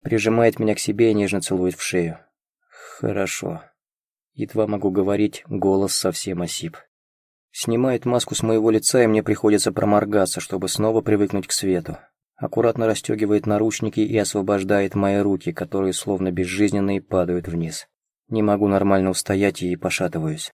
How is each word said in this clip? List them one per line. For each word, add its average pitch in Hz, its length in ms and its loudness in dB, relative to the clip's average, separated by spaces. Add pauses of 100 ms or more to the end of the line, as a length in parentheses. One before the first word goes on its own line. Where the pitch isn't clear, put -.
Прижимает 113 560 2
меня 107 160 0
к - 40 -10
себе 113 320 0
и - 20 2
нежно 98 280 0
целует 92 340 -2
в - 60 -14
шею. 85 380 -4 (800)
«Хорошо». 101 600 -6 (720)
Едва 110 320 -2
могу 101 240 -2
говорить, 101 580 0
голос 98 460 0
совсем - 480 -4
осип. 165 360 -8 (760)
Снимает 120 540 -2
маску 123 280 0
с - 80 -4
моего 113 300 4
лица, 120 320 4
и 117 40 6
мне 110 140 4
приходится 104 500 2
проморгаться, 104 680 2
чтобы 95 280 -6
снова 110 340 0
привыкнуть 101 460 0
к - 40 -6
свету. 85 460 -2 (380)
Аккуратно 113 520 0
расстегивает 107 580 0
наручники 107 540 0
и 107 180 0
освобождает 98 800 0
мои 98 220 2
руки, 98 340 0
которые 95 420 -2
словно 95 380 -2
безжизненные 98 680 0
падают 90 460 -2
вниз. 82 400 -6 (420)
Не 113 120 0
могу 104 260 2
нормально 98 440 4
устоять 98 500 0
и 90 140 -4
пошатываюсь. 160 800 -4